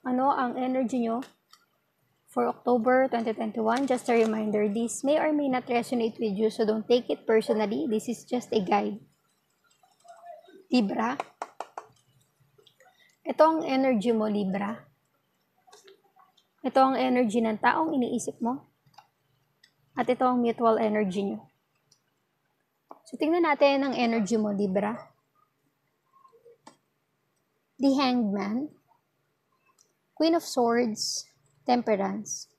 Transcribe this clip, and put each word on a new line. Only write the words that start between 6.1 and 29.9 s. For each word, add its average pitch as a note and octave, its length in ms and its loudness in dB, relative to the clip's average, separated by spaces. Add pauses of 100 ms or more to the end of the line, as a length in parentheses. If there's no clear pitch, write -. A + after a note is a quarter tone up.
with G#3+ 160 -2
you, A3 160 2
so A3 160 0
don't G#3+ 160 -2
take A#3+ 240 2
it - 160 -4
personally. A3 640 2
This A3 240 -2
is - 160 -12
just B3 240 -4
a A3 80 4
guide. G#3 400 0 (1700)
Libra, A#3+ 480 0 (2000)
ito - 160 -4
ang D#4+ 240 4
energy B3+ 480 0
mo, G#3+ 160 0
Libra. G3+ 560 -4 (1800)
Ito C4 160 -2
ang C4 220 4
energy B3 420 0
ng A3 160 0
taong D#4+ 400 0
iniisip A#3+ 480 -4
mo. B3+ 240 -4 (1300)
At A#3+ 160 -2
ito B3+ 160 0
ang B3 160 2
mutual A3+ 400 2
energy G#3 400 0
nyo. G#3+ 240 -6 (1600)
So, - 80 -16
tingnan E4 320 2
natin C#4 400 4
ang B3+ 80 -4
energy A#3 400 0
mo, G#3+ 160 0
Libra. G3+ 480 -2 (2750)
The C4+ 160 4
Hanged B3 400 2
Man, G#3 400 -4 (1400)